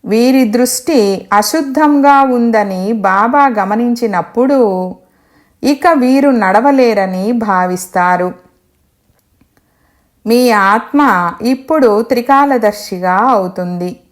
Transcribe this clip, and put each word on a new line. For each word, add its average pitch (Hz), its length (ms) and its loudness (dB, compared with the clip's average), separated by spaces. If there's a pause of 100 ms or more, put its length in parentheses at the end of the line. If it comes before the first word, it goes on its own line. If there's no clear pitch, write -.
వీరి 247 380 2
దృష్టి 226 880 -2
అశుద్ధంగా 285 880 2
ఉందని 220 720 0
బాబా 220 540 0 (120)
గమనించినప్పుడు 220 1300 -2 (760)
ఇక 285 300 0
వీరు 269 360 2
నడవలేరని 214 1000 0
భావిస్తారు. 180 1120 -2 (1800)
మీ 247 220 2
ఆత్మ 208 840 0 (100)
ఇప్పుడు 247 600 0
త్రికాలదర్శిగా 233 1120 -2
అవుతుంది. 185 840 -4 (120)